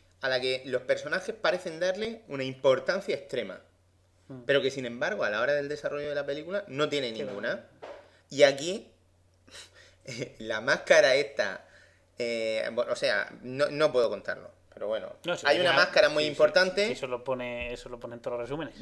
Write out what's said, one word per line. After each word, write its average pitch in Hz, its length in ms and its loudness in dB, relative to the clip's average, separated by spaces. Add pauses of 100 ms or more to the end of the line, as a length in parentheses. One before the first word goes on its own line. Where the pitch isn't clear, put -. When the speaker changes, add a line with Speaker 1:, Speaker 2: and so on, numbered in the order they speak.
(220)
Speaker 1:
a 135 80 -2
la 127 120 2
que 127 240 0
los 127 180 -2
personajes 151 500 -2
parecen 170 460 -2
darle 202 480 -2
una 139 160 -4
importancia 135 720 2
extrema, 104 460 -6 (680)
Speaker 2:
Mm. 131 180 -14
Speaker 1:
pero 135 160 4
que 131 80 2
sin 131 160 -6
embargo 147 380 -4
a 110 80 0
la 104 100 0
hora 135 140 2
del 143 140 -2
desarrollo 147 400 -6
de 143 60 -4
la 143 120 -4
película 156 400 -6
no 143 220 -2
tiene 139 260 0
Speaker 2:
Sí, 107 80 -6
Speaker 1:
ninguna. 104 320 -4
Speaker 2:
no. - 60 -10 (680)
Speaker 1:
Y 139 140 4
aquí, 143 440 4 (1160)
<laughs> 123 340 -12
la 110 220 -4
máscara 147 540 6
esta, 117 500 -2 (520)
eh, 113 560 -2
bueno, 117 200 0
o - 20 -2
sea, 110 340 0 (120)
no, 131 280 -2
no 147 220 2
puedo 123 180 2
contarlo, 98 420 -8 (220)
pero 107 140 -8
bueno, 104 260 -4 (120)
Speaker 2:
No, 175 120 -2
sí, - 100 -6
Speaker 1:
hay 151 120 6
una 175 120 4
Speaker 2:
ya, 147 40 4
Speaker 1:
máscara 160 340 6
muy 151 140 0
Speaker 2:
sí, 151 40 0
sí, 147 40 -4
Speaker 1:
importante. 185 560 4
Speaker 2:
sí, 233 60 -2
eso 127 140 -6
lo 123 160 -6
pone, 123 500 -6
eso 123 160 -12
lo 120 100 -12
pone 120 160 -12
en 120 60 -14
todos 120 180 -6
los 117 100 -8
resúmenes. 143 320 -8